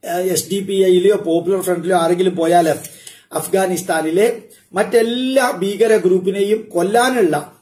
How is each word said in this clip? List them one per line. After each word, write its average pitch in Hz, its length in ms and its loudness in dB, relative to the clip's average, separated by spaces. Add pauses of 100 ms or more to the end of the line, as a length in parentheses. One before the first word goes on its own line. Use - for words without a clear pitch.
ഏഹ്, 180 280 -4
എസ് 160 180 -4
ഡി 196 100 -2
പി 190 120 -8
ഐയിലെയോ 190 440 4
popular 170 460 -2
ഫ്രണ്ടിലോ 180 340 -2
ആരെങ്കിലും 175 400 0
പോയാല് 165 380 2 (580)
അഫ്ഗാനിസ്ഥാനിലെ 180 1080 -2 (300)
മറ്റെല്ലാ 247 800 0
ഭീകര 202 460 0
ഗ്രൂപ്പിനെയും 196 760 0
കൊല്ലാനുള്ള 196 880 0